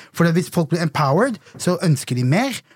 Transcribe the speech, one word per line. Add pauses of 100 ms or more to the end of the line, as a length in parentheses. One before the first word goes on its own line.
(140)
for
det,
hvis
folk
blir
empowered, (200)
så
ønsker
de
mer, (220)